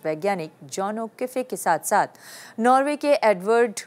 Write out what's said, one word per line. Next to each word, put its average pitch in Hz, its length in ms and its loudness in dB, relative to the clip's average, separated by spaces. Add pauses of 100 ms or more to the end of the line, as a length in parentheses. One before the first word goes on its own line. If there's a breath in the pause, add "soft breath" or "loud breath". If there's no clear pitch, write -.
वैज्ञानिक 160 460 -2 (120)
जॉन 196 360 -6
ओकिफे 247 440 -6
के 254 120 -8
साथ-साथ 170 520 0 (520 loud breath)
नॉर्वे 262 360 4
के 294 120 -4
एडवर्ड 220 800 2